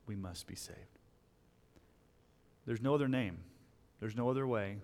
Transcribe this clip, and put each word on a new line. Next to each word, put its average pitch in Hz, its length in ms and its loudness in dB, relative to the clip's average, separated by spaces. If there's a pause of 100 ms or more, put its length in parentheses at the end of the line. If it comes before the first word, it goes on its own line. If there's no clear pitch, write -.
we 104 120 -4
must 90 300 -6
be 90 80 -8
saved." - 440 -12 (1700)
There's 117 160 0
no 135 120 4
other 143 140 4
name. 104 360 0 (560)
There's 107 160 -2
no 120 140 4
other 131 160 2
way. 104 380 0